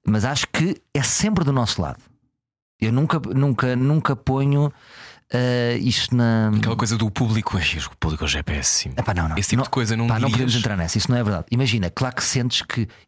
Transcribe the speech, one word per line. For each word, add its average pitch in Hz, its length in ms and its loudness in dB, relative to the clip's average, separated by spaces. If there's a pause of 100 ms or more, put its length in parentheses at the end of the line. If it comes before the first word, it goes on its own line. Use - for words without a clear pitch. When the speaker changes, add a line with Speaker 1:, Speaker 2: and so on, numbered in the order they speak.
Speaker 1:
Mas 107 200 2
acho 135 220 -2
que 170 320 0 (120)
é 143 100 0
sempre 123 400 0
do 139 100 2
nosso 120 280 0
lado. 69 220 -6 (800)
Eu 110 120 0
nunca, 151 260 2 (160)
nunca, 131 420 2
nunca 139 400 2
ponho, 139 560 2 (600)
eh, 123 480 0
isto - 340 0
na 113 420 4
Speaker 2:
Aquela 110 200 0
coisa 113 220 0
do 110 120 0
público, 110 460 0
"Ai, 87 80 0 (220)
o - 100 -16
público 76 280 -4
hoje 76 140 -2
é 71 40 -6
péssimo." - 560 -2
Speaker 1:
Epá, - 160 -2
não, 85 140 0
não. 78 100 -4
Speaker 2:
Esse 98 120 -2
tipo 123 80 2
Speaker 1:
Não, 135 60 0
Speaker 2:
de - 60 -8
coisa 113 260 0
não 117 100 0
Speaker 1:
pá, 117 80 2
não 120 140 0
Speaker 2:
dirias? 120 40 0
Speaker 1:
podemos 123 240 0
entrar 104 200 -2
nessa, 85 220 0
isso - 120 0
não 123 60 4
é 120 60 2
verdade. 101 280 -2
Imagina, 117 400 0
claro 127 260 -2
que - 80 -4
sentes 123 380 0
que 113 260 -4 (200)